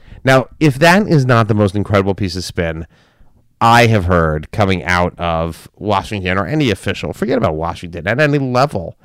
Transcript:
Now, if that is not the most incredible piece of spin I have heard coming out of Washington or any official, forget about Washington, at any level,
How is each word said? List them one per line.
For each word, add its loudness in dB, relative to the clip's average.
Now, 2
if 4
that 4
is 4
not 4
the 0
most 2
incredible 0
piece -6
of -6
spin -6
I 6
have 2
heard 0
coming -2
out 0
of -4
Washington -4
or -4
any 0
official, -6
forget -4
about -2
Washington, -8
at -2
any 2
level, -2